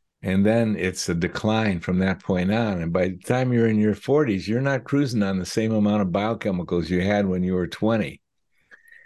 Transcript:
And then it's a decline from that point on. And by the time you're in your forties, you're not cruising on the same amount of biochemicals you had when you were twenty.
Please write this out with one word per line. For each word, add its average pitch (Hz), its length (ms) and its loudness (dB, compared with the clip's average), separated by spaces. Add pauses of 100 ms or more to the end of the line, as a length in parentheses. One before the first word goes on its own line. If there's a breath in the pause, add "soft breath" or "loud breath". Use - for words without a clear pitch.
(220)
And 98 240 2
then 110 320 2
it's 90 320 -4
a 90 40 0
decline 98 680 0
from 92 180 -2
that 95 240 0
point 92 260 0
on. 104 320 0
And 82 120 -4
by 92 160 2
the 90 80 -8
time 127 340 0
you're 117 160 4
in 110 100 2
your 107 180 2
forties, 120 520 0
you're 117 140 0
not 139 240 -2
cruising 135 360 0
on 98 160 0
the 90 80 -4
same 110 280 -2
amount 104 300 2
of 95 40 0
biochemicals 90 840 -2
you 90 120 0
had 101 240 2
when 92 180 0
you 92 120 0
were 87 120 0
twenty. 104 540 -2 (840 soft breath)